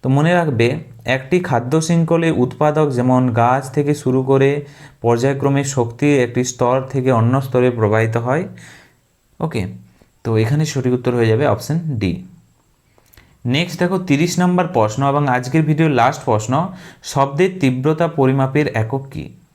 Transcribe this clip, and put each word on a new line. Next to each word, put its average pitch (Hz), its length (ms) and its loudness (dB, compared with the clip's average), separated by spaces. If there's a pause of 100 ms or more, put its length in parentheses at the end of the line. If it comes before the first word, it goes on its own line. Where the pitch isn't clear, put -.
তো - 40 -6 (100)
মনে 156 220 2
রাখবে, 123 280 0 (500)
একটি 151 200 -2 (120)
খাদ্য 127 240 0 (140)
শৃঙ্খলে 165 420 2 (140)
উৎপাদক 151 440 0 (120)
যেমন 127 240 2 (180)
গাছ 127 220 2 (140)
থেকে 147 160 0 (100)
শুরু 131 180 0 (100)
করে 135 200 4 (540)
পর্যায়ক্রমে 135 580 2 (140)
শক্তি 120 300 -2 (180)
একটি 117 260 -2
স্তর 123 260 0 (160)
থেকে 131 180 0 (100)
অন্য 117 140 2 (120)
স্তরে 127 220 2 (100)
প্রবাহিত 113 360 2 (120)
হয়। 151 180 -2 (960)
ওকে, 131 220 -4 (640)
তো 117 40 -4 (140)
এখানে 147 300 0
সঠিক 127 260 0
উত্তর 123 200 -2
হয়ে 113 140 2
যাবে 123 120 2 (100)
অপশন 151 220 -4 (240)
ডি। 92 120 0 (1400)
নেক্সট 175 280 -2
দেখো, 185 140 0 (120)
তিরিশ 156 240 2 (100)
নম্বর 180 240 2 (100)
প্রশ্ন 110 240 0 (120)
এবং 147 100 2 (140)
আজকের 131 320 0
ভিডিওর 156 320 2
লাস্ট 127 280 2
প্রশ্ন, 110 240 0 (600)
শব্দের 143 380 0 (100)
তীব্রতা 139 460 0 (120)
পরিমাপের 135 480 2 (160)
একক 131 200 -4 (100)
কী? 69 120 -10 (300)